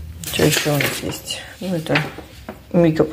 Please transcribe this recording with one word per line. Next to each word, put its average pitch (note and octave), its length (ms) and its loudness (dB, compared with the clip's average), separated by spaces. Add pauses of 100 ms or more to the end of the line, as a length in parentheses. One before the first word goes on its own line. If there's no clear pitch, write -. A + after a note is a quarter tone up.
(320)
Что - 120 2
еще D3+ 300 2
у C#3+ 40 2
нас B2+ 240 -2
есть? - 380 -8 (200)
Ну, F#3 140 -2
это D#3 240 0 (760)
Мика, D#3+ 400 6